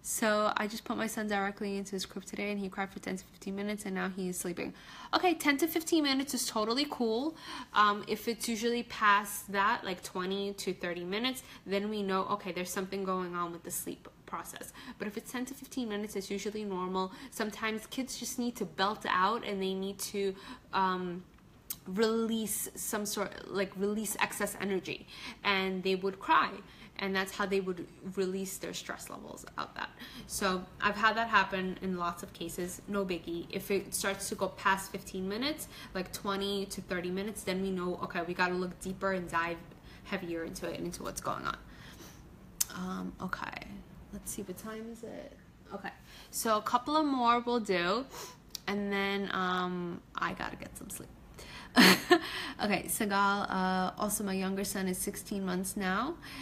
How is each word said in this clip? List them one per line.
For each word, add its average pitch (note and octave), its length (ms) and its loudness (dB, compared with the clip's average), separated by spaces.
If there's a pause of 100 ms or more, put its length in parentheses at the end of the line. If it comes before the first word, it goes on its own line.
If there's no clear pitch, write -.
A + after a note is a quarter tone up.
"So G#3+ 560 2
I G#3+ 120 0
just A3 160 -8
put A3 120 -2
my A3 120 0
son G#3+ 180 -2
directly G3+ 500 0
into G3 140 -6
his F#3+ 160 -2
crib - 180 -10
today G3+ 280 -4
and G3+ 80 -2
he G3 80 -2
cried G3 240 -4
for - 80 -10
ten F#3+ 160 -4
to F#3 80 -8
fifteen - 320 -8
minutes G#3 280 -4
and F#3+ 120 -4
now F#3 120 0
he F#3 200 -4
is F3+ 100 -4
sleeping." - 360 -4 (380)
Okay, F4+ 220 6
ten D4 220 4
to E4 100 4
fifteen D#4+ 380 4
minutes C4+ 300 2
is A#3+ 120 0
totally A#3 420 2
cool. B3 480 2 (380)
Um, G#3 320 6
if G#3+ 220 -2
it's A3+ 200 0
usually A#3 360 2
past G#3 640 4
that, G3+ 340 4
like F#3 200 -4
twenty G3 480 -2
to G3 200 -2
thirty F3 300 -4
minutes, A3+ 400 -2 (240)
then G3+ 240 0
we G#3 140 -2
know, F#3+ 220 2
okay, F#3+ 260 -2
there's F3+ 180 -4
something G3 320 -2
going F#3 320 0
on F3 160 -2
with F3 140 -10
the - 80 -10
sleep - 340 -6 (180)
process. - 480 -10 (260)
But G3+ 100 -4
if G#3 80 -6
it's - 160 -8
ten B3 140 -2
to C4+ 80 -8
fifteen - 340 -6
minutes, G#3 260 -4
it's G3 160 -4
usually G#3 320 -2
normal. F#3+ 480 0 (220)
Sometimes A3 540 -2
kids - 340 -6
just - 180 -6
need A#3+ 160 0
to G#3 100 -2
belt G3+ 440 0
out F#3+ 360 4
and G3+ 160 -2
they F#3+ 140 2
need G3 240 -2 (160)
to, G3 180 2 (400)
um, F3+ 520 2 (640)
release A3 880 2
some G#3 280 -2
sort, - 460 -4
like, G3 260 0
release G#3 440 0
excess G3+ 400 0
energy, - 460 -2 (360)
and F#3+ 420 2
they F#3+ 100 4
would F#3+ 240 0
cry, - 320 4 (480)
and G3 160 0
that's F#3+ 160 2
how G3+ 160 0
they G3 140 2
would F3+ 260 -2 (300)
release F#3+ 420 -2
their F3 160 -6
stress - 340 -8
levels - 380 -12 (100)
out - 200 -4
that. - 140 -6 (360)
So F#3 380 0 (160)
I've G3+ 160 4
had G#3+ 200 6
that A3+ 120 2
happen F#3+ 540 4
in F#3 140 0
lots E3+ 280 -2
of - 80 -10
cases, F3+ 560 -6
no G3+ 160 0
biggie. E3+ 460 -4
If F#3+ 200 -4
it F#3+ 240 0
starts G3 360 0
to A3 40 -4
go G3 140 0
past F#3+ 420 2
fifteen F#3+ 380 -6
minutes, C4+ 400 -2 (260)
like F#3 180 -6
twenty G3 540 -2
to F#3+ 140 -8
thirty F3+ 300 -2
minutes, G3 340 -4
then F#3+ 180 0
we G3 80 0
know, F3+ 320 -2
okay, F3 240 -2
we F3 80 -2
gotta F3+ 200 2
look F3+ 260 -2
deeper F#3+ 320 0
and F3+ 180 -2
dive E3+ 280 0 (460)
heavier E3+ 380 -2
into F3+ 260 -6
it - 100 -4
and F3 80 -4
into - 180 -6
what's - 160 -6
going C#2+ 260 -2
on. - 120 -2 (1160)
Um, F#3 380 -6 (100)
okay, - 380 -4 (520)
let's G3+ 200 -8
see, G#3+ 100 -6
what F#3 160 -10
time A3 320 -10
is A3+ 140 -12
it? - 320 -12 (360)
Okay, G3 200 -8 (400)
so A3 260 4
a G#3 40 -4
couple B3+ 340 4
of D#4 100 6
more A#3+ 340 6
we'll A#3+ 200 4
do, G3 460 4 (600)
and G3+ 260 0
then, G3 400 2
um, F3+ 680 0 (160)
I F3 160 0
gotta - 240 -4
get - 200 -12
some - 140 -12
sleep. - 200 -12 (640)
<laughs> B3 80 12 (760)
Okay, G3+ 260 2
Segal, G3+ 640 4
uh, F#3 480 4
"Also, G#3 260 0
my F#3+ 80 0
younger F#3+ 320 0
son G3 240 0
is F#3 80 2
sixteen G3+ 480 -4
months F#3 320 0
now. G#3 380 0 (280)